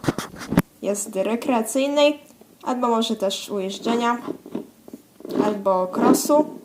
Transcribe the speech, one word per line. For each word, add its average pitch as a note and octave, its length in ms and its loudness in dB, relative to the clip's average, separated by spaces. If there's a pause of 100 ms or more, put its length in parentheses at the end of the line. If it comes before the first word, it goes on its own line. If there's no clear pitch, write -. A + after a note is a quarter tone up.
(840)
jazdy G3 400 -4
rekreacyjnej, C4+ 960 0 (420)
albo B3 260 -2
może A3+ 280 2
też - 340 -4
ujeżdżenia, A#3 680 -2 (1300)
albo G3 420 2
crossu, B3+ 600 4 (180)